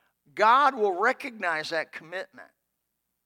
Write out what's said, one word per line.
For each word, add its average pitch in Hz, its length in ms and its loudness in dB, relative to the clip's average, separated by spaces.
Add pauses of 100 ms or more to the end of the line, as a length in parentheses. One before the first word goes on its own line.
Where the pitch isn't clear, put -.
(360)
God 262 400 4
will 208 160 0
recognize 196 760 -4
that 160 200 -6
commitment, 160 600 -16 (720)